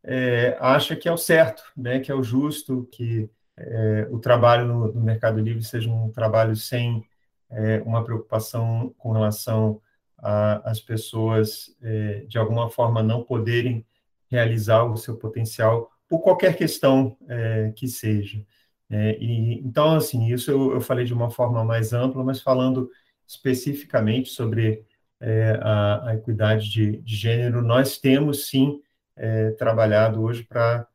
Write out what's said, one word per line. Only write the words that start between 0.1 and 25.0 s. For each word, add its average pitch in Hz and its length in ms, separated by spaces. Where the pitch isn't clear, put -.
acha 143 380
que - 120
é 170 40
o 170 40
certo, 160 460
né, 127 240
que 131 100
é 139 40
o 131 100
justo, 131 640
que, 113 400
é, 107 520
o 117 80
trabalho 120 480
no, 117 260
no 117 80
Mercado 110 400
Livre 113 240
seja 117 260
um 113 200
trabalho 110 440
sem, 117 480
é, 110 360
uma 113 180
preocupação 113 920
com 113 140
relação 110 680
a, 104 520
às 110 80
pessoas, 110 1040
é, 107 460
de - 80
alguma 117 320
forma, 113 340
não 110 200
poderem 120 640
realizar 113 540
o 113 140
seu - 180
potencial 110 760
por 165 140
qualquer 180 340
questão, 135 640
é, 110 480
que 131 140
seja. 104 560
É, 107 280
e, 113 360
então, 151 320
assim, 127 300
isso 123 240
eu, 135 240
eu 123 80
falei 123 240
de 120 80
uma 117 160
forma 120 340
mais 113 300
ampla, 131 280
mas 131 200
falando 127 480
especificamente 127 1000
sobre, 110 560